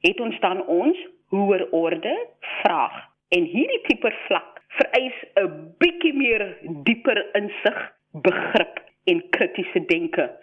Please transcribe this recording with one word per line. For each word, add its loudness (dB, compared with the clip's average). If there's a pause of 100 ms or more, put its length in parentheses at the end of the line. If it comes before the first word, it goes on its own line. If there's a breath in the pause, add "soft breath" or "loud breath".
het 2
ons -4
dan 0
ons 2 (320)
hoër 2
orde 0 (480)
vraag. -2 (300)
En 2
hierdie -2
tipe -2 (160)
vlak -4
vereis 0 (220)
'n -2
bietjie 2
meer 0 (260)
dieper 0
insig, -2 (180)
begrip 0 (260)
en 2
kritiese 0
denke. 0 (140)